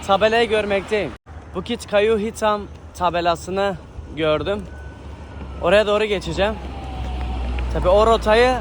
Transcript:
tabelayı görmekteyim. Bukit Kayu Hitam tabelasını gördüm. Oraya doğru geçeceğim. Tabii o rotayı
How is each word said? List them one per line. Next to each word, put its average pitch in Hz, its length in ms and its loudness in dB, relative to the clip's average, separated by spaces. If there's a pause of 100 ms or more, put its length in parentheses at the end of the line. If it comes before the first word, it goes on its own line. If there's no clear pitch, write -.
tabelayı 220 420 4
görmekteyim. 202 600 0 (440)
Bukit 226 320 -6
Kayu 208 320 4
Hitam 208 420 -2 (360)
tabelasını 175 760 0 (400)
gördüm. 156 480 0 (1000)
Oraya 196 260 4
doğru 208 180 2
geçeceğim. 190 480 -2 (1200)
Tabii 165 160 2
o 208 180 6
rotayı 233 540 4